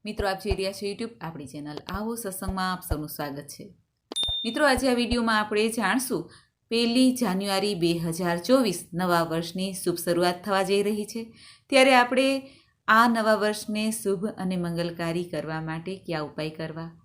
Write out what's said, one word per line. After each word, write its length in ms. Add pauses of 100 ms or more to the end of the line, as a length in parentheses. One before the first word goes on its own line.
મિત્રો, 240
આપ 140
જોઈ 140
રહ્યા 160
છો 140
YouTube 340
આપણી 260
ચેનલ 320 (100)
આવો 280
સત્સંગમાં, 560
આપ 100
સૌનું 260
સ્વાગત 400
છે. 160 (800)
મિત્રો, 220
આજે 220
આ 60
વીડિયોમાં 460
આપણે 280
જાણશું, 560 (460)
પહેલી 460
જાન્યુઆરી 580
બે 240
હજાર 400
ચોવીસ 420 (120)
નવા 300
વર્ષની 520
શુભ 240
શરૂઆત 440
થવા 200
જઈ 200
રહી 220
છે, 180 (500)
ત્યારે 220
આપણે 340 (600)
આ 200
નવા 280
વર્ષને 560
શુભ 320 (180)
અને 140
મંગલકારી 680
કરવા 360
માટે 360
કયા 320
ઉપાય 220
કરવા 400 (140)